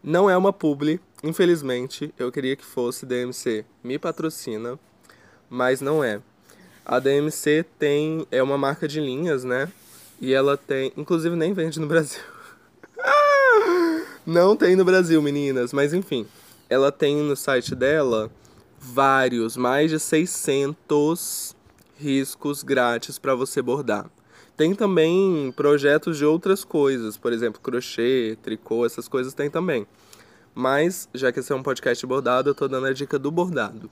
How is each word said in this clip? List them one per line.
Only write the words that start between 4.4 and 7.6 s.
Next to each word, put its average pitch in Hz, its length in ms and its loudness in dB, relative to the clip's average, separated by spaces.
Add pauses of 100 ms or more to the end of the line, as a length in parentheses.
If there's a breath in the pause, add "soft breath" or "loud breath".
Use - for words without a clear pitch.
mas 127 300 0
não 143 240 0
é. 107 160 -2 (640 soft breath)
A 127 140 2
D 135 160 2
M 147 120 0
C 156 380 0 (100)